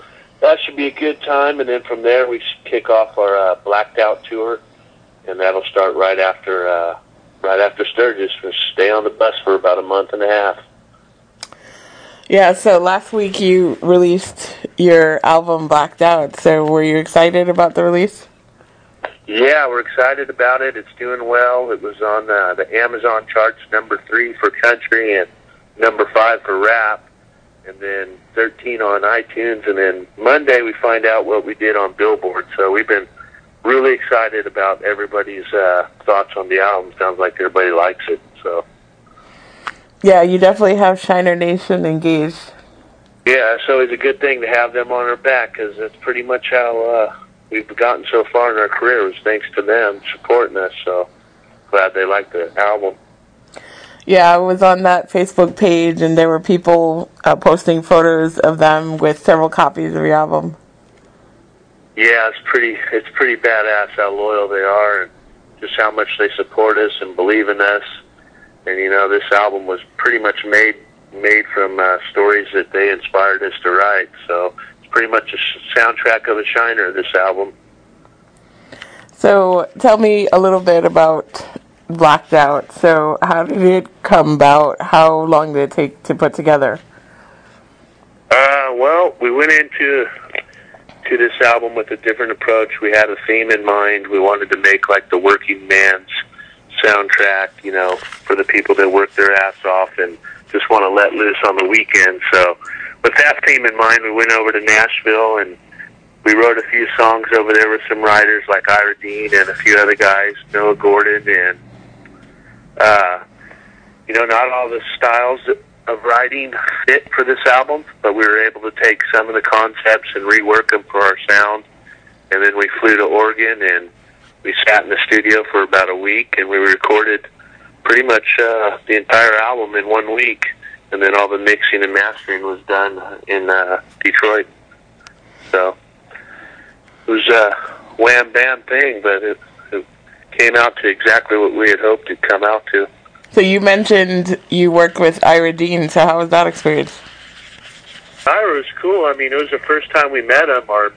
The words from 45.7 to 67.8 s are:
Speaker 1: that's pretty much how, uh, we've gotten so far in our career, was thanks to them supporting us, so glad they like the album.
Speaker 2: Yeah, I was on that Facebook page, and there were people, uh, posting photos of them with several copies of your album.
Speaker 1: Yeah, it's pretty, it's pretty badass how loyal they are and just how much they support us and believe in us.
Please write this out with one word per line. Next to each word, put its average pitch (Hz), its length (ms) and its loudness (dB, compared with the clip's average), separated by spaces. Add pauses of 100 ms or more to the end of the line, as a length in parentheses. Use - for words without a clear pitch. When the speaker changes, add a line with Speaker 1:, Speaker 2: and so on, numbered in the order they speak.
Speaker 1:
that's 107 200 -10
pretty 123 260 -8
much 123 300 -6
how, 117 300 -2
uh, 113 320 -2 (360)
we've 110 260 -8
gotten 120 360 -2
so 113 140 2
far 120 260 0
in 107 80 -2
our 104 100 0
career, 120 360 0
was 92 180 -6
thanks 107 320 -4
to 101 80 -2
them 104 380 -2 (100)
supporting 120 460 -2
us, 92 160 -6 (100)
so 90 240 -4 (640)
glad 95 240 2
they 95 100 0
like 98 260 -2
the 85 280 -6
album. 101 340 -2 (1120)
Speaker 2:
Yeah, 175 240 6
I 175 60 6
was 185 240 0
on 185 220 4
that 180 260 2
Facebook 180 480 0
page, 170 420 2
and 165 160 2
there 165 140 4
were 160 100 0
people, 170 720 0 (140)
uh, 156 120 4
posting 165 460 0
photos 165 560 2
of 160 220 0
them 156 380 2
with 156 200 0
several 160 320 2
copies 160 460 -2
of 156 100 -2
your 156 80 2
album. 156 420 -2 (1400)
Speaker 1:
Yeah, 113 340 2
it's - 140 -10
pretty, 117 340 -2 (140)
it's 113 240 -6
pretty 127 200 0
badass 107 600 -2
how 101 160 -2
loyal 104 360 -2
they 98 140 -4
are 101 420 0
and 87 80 -12 (480)
just - 160 -12
how 107 140 0
much 107 300 -6
they 104 160 0
support 107 420 0
us 107 140 0 (100)
and 92 140 -12
believe 101 340 0
in 101 100 -4
us. 101 220 2 (840)